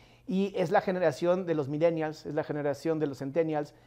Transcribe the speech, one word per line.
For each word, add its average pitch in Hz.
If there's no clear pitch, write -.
Y 190
es 175
la 202
generación 180
de 165
los 143
millennials, 156
es 147
la 151
generación 147
de 151
los 135
centennials, 151